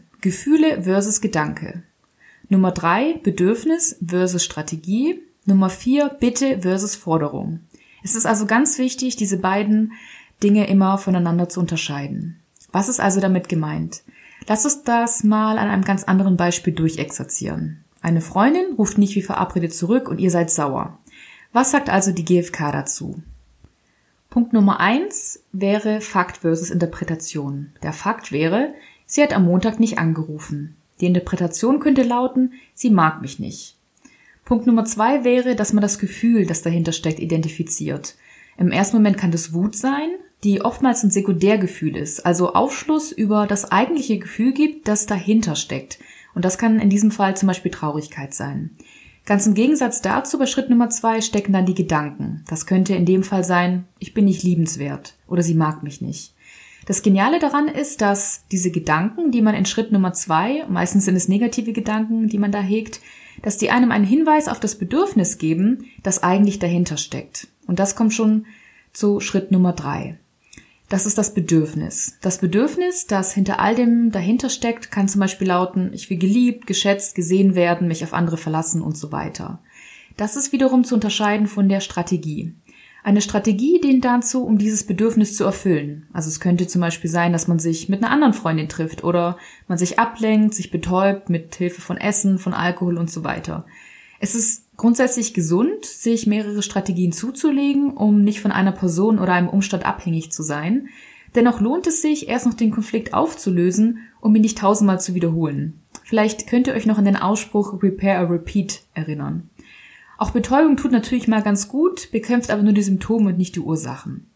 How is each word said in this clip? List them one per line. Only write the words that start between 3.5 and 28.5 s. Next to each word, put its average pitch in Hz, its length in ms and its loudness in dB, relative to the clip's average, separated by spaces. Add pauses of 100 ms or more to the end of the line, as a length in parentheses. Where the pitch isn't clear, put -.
versus 180 380 0
Strategie. 185 760 -4 (260)
Nummer 190 220 4
vier, 277 420 0 (100)
Bitte 247 400 0
versus 190 340 -2
Forderung. 160 640 -2 (460)
Es 190 100 0
ist 233 120 2
also 214 200 2
ganz 240 320 2
wichtig, 254 380 -2
diese 196 220 -2
beiden 208 560 0 (460)
Dinge 208 280 4
immer 196 300 4
voneinander 175 500 0
zu 180 100 -8
unterscheiden. 160 800 -6 (320)
Was 202 180 -2
ist 247 120 0
also 196 200 2
damit 185 280 0
gemeint? 160 560 -4 (420)
Lasst 214 200 0
uns 285 180 0
das 233 400 0
mal 214 340 2
an 208 80 0
einem 202 160 2
ganz 190 220 -2
anderen 190 320 2
Beispiel 175 360 0
durchexerzieren. - 1080 -4 (200)
Eine 165 180 0
Freundin 302 580 0
ruft 208 200 0
nicht 202 180 2
wie 190 60 0
verabredet 175 520 -4
zurück 240 340 0
und 165 120 -6
ihr 185 100 2
seid 170 180 2
sauer. - 520 -4 (520)
Was 262 200 2
sagt 277 180 0
also 190 220 2
die 170 120 -4
G 180 140 4
F 175 140 -2
K 147 180 -4
dazu? 143 500 -6 (1080)
Punkt 233 220 0
Nummer 202 260 4
eins 269 720 -2
wäre 208 500 -2
Fakt 190 360 -4
versus 165 340 -2
Interpretation. 160 1000 -6 (100)
Der 151 100 -4
Fakt - 380 -6
wäre, 185 440 -2 (320)